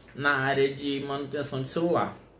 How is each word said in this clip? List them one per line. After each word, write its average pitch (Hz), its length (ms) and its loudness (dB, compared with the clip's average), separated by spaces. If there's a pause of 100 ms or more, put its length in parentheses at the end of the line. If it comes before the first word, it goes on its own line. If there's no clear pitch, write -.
(120)
na 143 260 2
área 135 360 4
de 139 320 -2
manutenção 139 560 -4
de 131 60 -6
celular, 156 500 0 (220)